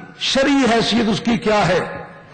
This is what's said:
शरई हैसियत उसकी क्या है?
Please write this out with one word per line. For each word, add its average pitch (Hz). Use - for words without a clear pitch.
शरई 277
हैसियत 233
उसकी 220
क्या 208
है? 170